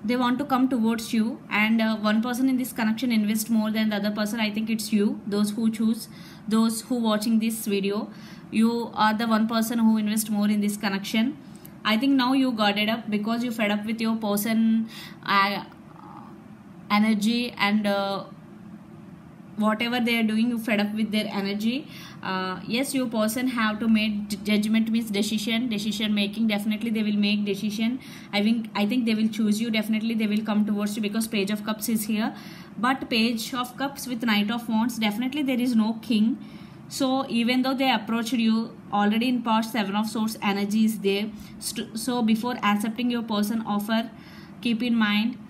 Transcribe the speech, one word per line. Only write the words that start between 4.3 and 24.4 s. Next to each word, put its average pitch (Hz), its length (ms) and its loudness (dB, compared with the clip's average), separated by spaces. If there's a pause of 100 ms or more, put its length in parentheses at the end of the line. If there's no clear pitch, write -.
I 214 120 0
think 220 180 -4
it's 220 220 -2
you. 214 360 2
Those 208 240 2
who 226 180 2
choose, 220 380 0 (400)
those 226 340 2
who - 140 -4
watching 220 420 2
this 226 300 -2
video, 202 420 0 (400)
you 233 460 2
are 220 180 4
the 226 140 -2
one 220 200 2
person 226 300 0
who 220 200 6
invest 214 340 0
more 208 180 2
in 208 100 2
this 202 160 0
connection. 220 600 0 (480)
I 220 120 4
think 277 160 4
now 262 200 4
you 262 180 4
got 208 280 2
it 214 100 2
up 220 220 -2
because 226 320 0
you 247 80 -2
fed 220 180 0
up 208 160 0
with 226 160 -4
your 226 140 2
person, 220 760 2 (340)
uh, 196 420 0 (1200)
energy 220 640 2
and, 208 340 0
uh, 196 380 0 (1300)
whatever 226 420 0
they 233 180 2
are 226 60 2
doing, 220 260 2
you 233 80 -2
fed 220 220 0
up 208 160 0
with 214 160 -2
their 214 160 0
energy. 208 600 -2 (360)
Uh, 185 420 -4
yes, 262 300 -2
your 254 120 0
person 226 420 0
have 220 300 0
to 226 80 0
make 214 420 4
d-, - 80 -4
judgment 214 520 2